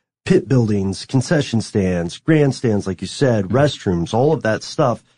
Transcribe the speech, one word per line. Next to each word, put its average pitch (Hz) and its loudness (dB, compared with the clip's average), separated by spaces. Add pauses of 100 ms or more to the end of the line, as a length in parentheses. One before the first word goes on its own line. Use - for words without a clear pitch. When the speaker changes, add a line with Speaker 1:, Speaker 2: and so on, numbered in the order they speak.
(260)
Speaker 1:
pit - 2
buildings, 104 0
concession 135 0
stands, 90 -2
grandstands, 131 2
like 95 -6
you 92 -8
said, 117 0
Speaker 2:
Mm-hmm. 101 0
Speaker 1:
restrooms, 95 0
all 131 2
of 135 -2
that 110 -2
stuff 123 -2 (140)